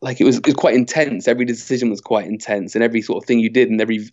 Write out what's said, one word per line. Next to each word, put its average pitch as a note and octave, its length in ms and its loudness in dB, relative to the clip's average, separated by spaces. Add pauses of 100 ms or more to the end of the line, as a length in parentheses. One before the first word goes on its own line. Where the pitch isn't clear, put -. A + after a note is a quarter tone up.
like C3 200 -4
it - 40 6
was, B2 120 6
it - 80 -6
was D3 100 2
quite C3 200 2
intense. B2+ 520 0
Every B2 180 2
decision A#2+ 440 -2
was G2+ 120 -4
quite G#2 260 -2
intense, G#2 480 -6
and A2 80 2
every A#2 180 0
sort G#2 220 -6
of - 40 -12
thing A#2+ 120 2
you A2 100 2
did, A#2 220 2
and A2 100 0
every, G#2+ 320 -4